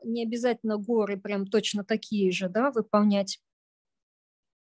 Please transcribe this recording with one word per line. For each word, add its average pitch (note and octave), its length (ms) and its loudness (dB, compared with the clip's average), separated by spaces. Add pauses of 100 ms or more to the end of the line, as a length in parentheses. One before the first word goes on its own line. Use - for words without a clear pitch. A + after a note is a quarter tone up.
Не A#3 200 -2
обязательно A3+ 520 0
горы G#3 400 0
прям G3 300 -4
точно G3+ 380 0
такие G#3 480 0
же, F#3 160 -2
да, A3+ 220 0
выполнять. G#3 680 2 (1300)